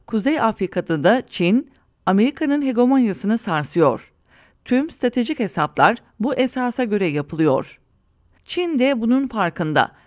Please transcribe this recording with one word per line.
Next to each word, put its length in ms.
Kuzey 340
Afrika'da 600
da 260
Çin, 420
Amerika'nın 560
hegemonyasını 760
sarsıyor. 760
Tüm 240
stratejik 500
hesaplar 580
bu 160
esasa 480
göre 240
yapılıyor. 720
Çin 340
de 220
bunun 260
farkında 640